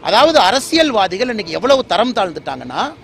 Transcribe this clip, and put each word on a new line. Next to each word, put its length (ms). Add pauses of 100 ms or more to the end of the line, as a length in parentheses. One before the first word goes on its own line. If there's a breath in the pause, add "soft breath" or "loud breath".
அதாவது 300 (100)
அரசியல்வாதிகள் 840
இன்னைக்கு 260
எவ்வளவு 240 (100)
தரம் 260
தாழ்ந்துட்டாங்கன்னா 640 (220)